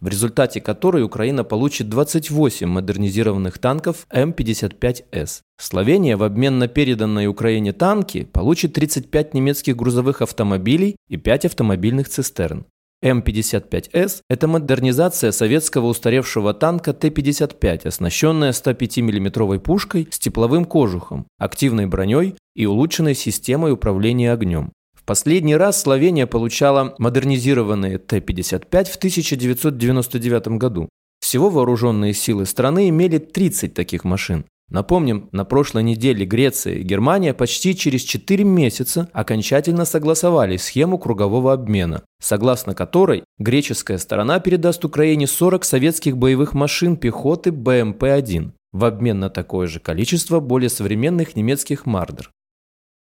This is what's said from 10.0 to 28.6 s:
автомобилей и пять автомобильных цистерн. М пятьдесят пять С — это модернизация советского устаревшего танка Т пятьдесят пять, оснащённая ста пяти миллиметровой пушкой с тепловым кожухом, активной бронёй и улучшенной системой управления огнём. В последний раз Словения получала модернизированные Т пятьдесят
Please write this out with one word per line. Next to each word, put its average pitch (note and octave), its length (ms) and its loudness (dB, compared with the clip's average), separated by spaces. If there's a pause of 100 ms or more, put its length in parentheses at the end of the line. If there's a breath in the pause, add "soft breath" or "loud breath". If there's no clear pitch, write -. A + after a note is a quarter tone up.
автомобилей A2 720 0 (120)
и - 100 -8
пять B2 280 0
автомобильных A2+ 640 0
цистерн. F2 560 -6 (400)
М B2+ 160 2
пятьдесят G#2+ 480 -2
пять - 220 -6
С — F#3+ 380 -2
это B2+ 180 0
модернизация C3+ 840 0
советского B2 540 0
устаревшего A#2 640 0
танка E3 400 -2
Т - 160 -2
пятьдесят C#3+ 500 -2
пять, E2+ 260 -2
оснащённая C#3+ 680 0
ста B2+ 200 -2
пяти B2 280 -2
миллиметровой G2+ 580 0
пушкой E3+ 500 -2
с - 80 -8
тепловым A#2+ 460 0
кожухом, F#2+ 640 0 (100)
активной A2 480 0
бронёй G#2 500 0 (200)
и G#2+ 100 0
улучшенной C#3+ 480 2
системой C3+ 600 -2
управления A#2 580 2
огнём. F2+ 400 -2 (220)
В - 100 -20
последний D3+ 540 2
раз F#3+ 240 2
Словения C#3 460 4
получала C3 680 2
модернизированные A#2+ 1000 0
Т - 240 -2
пятьдесят F#2 480 -4